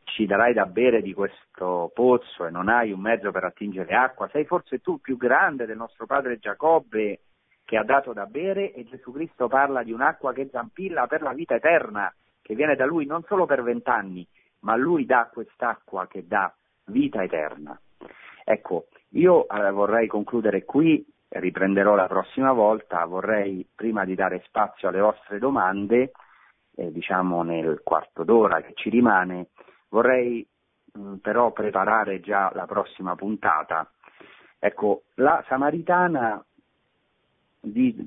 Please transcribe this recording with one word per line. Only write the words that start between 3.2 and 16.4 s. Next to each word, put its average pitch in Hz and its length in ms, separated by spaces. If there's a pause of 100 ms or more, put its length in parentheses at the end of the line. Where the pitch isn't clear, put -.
per 92 140
attingere 92 500
acqua? 113 340
Sei 151 160
forse 151 360
tu 165 200
più 127 180
grande 135 480
del 110 100
nostro 113 300
padre 131 320
Giacobbe, 107 840 (440)
che - 120
ha 107 80
dato 135 280
da 101 140
bere? 185 460
E 120 120
Gesù 113 280
Cristo 139 360
parla 135 340
di 113 100
un'acqua 135 400
che 135 180
zampilla 131 560
per 156 140
la 143 140
vita 147 200
eterna, 117 580 (280)
che - 140
viene 143 220
da 131 100
lui 156 180
non 156 200
solo 185 220
per 139 160
vent'anni, 117 640 (340)
ma 110 160
lui 147 280
dà 120 280
quest'acqua 110 760
che 90 200
dà 95 260 (340)